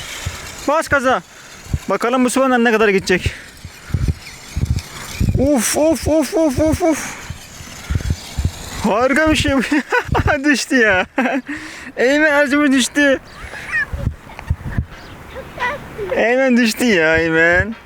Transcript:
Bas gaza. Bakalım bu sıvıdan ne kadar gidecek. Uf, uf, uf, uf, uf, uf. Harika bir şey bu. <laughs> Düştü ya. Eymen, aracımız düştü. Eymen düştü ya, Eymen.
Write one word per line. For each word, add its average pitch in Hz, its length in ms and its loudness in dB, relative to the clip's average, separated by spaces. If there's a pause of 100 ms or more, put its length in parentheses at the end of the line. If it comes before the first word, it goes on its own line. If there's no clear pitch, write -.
(680)
Bas 311 200 0
gaza. 254 340 2 (680)
Bakalım 247 360 2
bu 247 60 2
sıvıdan 254 340 2
ne 240 80 4
kadar 220 160 4
gidecek. 185 440 0 (2000)
Uf, 262 380 2
uf, 302 320 2
uf, 302 260 2
uf, 320 240 2
uf, 311 240 2
uf. - 340 0 (1700)
Harika 262 480 2
bir 294 60 2
şey 285 200 0
bu. 240 60 2 (420)
<laughs> 294 400 0
Düştü 277 320 2
ya. 202 300 4 (880)
Eymen, 294 360 4
aracımız 294 400 4
düştü. 269 480 2 (3000)
Eymen 247 400 4
düştü 240 280 2
ya, 165 320 4
Eymen. 170 580 2 (120)